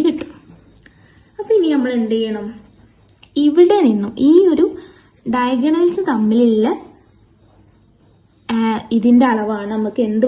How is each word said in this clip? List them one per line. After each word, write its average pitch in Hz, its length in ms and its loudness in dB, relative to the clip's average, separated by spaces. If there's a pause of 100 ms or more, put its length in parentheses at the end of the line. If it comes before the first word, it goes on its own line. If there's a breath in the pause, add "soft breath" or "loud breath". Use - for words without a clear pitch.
കിട്ടും. - 260 -4 (1080 soft breath)
അപ്പൊ 415 180 -4
ഇനി 330 180 0
നമ്മൾ 254 240 -2
എന്ത് 220 160 -2
ചെയ്യണം? 214 320 -6 (1000)
ഇവിടെ 349 400 4
നിന്നും 208 260 0 (180)
ഈ - 20 6 (220)
ഒരു 311 120 0 (720 loud breath)
ഡയഗണൽസ് 302 760 0
തമ്മിലുള്ള, 220 560 2 (1900)
ആ, - 20 -2 (400)
ഇതിന്റെ 240 340 4
അളവാണ് 214 460 -4
നമുക്ക് 214 320 -4
എന്ത് 220 180 0